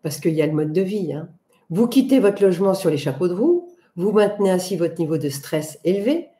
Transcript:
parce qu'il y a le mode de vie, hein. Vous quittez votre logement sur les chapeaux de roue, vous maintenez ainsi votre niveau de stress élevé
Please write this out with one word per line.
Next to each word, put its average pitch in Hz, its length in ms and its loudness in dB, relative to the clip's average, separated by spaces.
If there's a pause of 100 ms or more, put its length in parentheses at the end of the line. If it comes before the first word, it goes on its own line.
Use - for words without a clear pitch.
parce 151 160 -6
qu'il 165 160 0
y 156 60 0
a 151 60 2
le 156 60 -2
mode 156 200 -2
de 180 80 0
vie, 190 320 -4
hein. 151 160 -10 (400)
Vous 214 200 2
quittez 262 320 4
votre 202 220 2
logement 190 320 2
sur 180 160 0
les 151 60 0
chapeaux 139 320 -2
de 180 60 -2
roue, 339 340 0 (280)
vous 190 160 0
maintenez 202 380 2
ainsi 185 260 -2
votre 165 240 -2
niveau 160 180 -2
de 143 100 -4
stress 147 560 -6
élevé 208 440 0 (120)